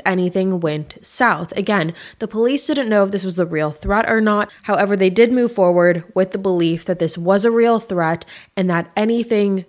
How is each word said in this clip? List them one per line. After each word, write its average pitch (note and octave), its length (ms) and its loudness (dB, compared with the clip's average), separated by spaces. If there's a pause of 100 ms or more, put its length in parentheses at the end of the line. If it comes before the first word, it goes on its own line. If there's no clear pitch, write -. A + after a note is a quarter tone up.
anything F#3 560 0
went D3+ 400 -4
south. F3 560 -2
Again, F#3+ 360 -2 (260)
the A3 100 -6
police A#3+ 380 -2
didn't C#4 200 -2
know G#3 160 2
if G3 80 -2
this G3 140 -6
was F#3 140 -4
a F3+ 80 0
real D#3 240 -2
threat G3+ 380 -2
or A3 120 2
not. G#3 280 0 (140)
However, G3+ 320 0
they F#3+ 140 2
did A3+ 240 4
move A#3+ 180 0
forward F3 600 2
with F#3+ 180 0
the A3 60 -4
belief F3 480 0
that F3 140 -4
this D#3+ 180 -4
was F#3+ 260 2
a A#3 80 2
real A#3 280 2
threat E3+ 440 -2 (320)
and F#3 140 0
that E3+ 260 -2
anything G#3+ 720 0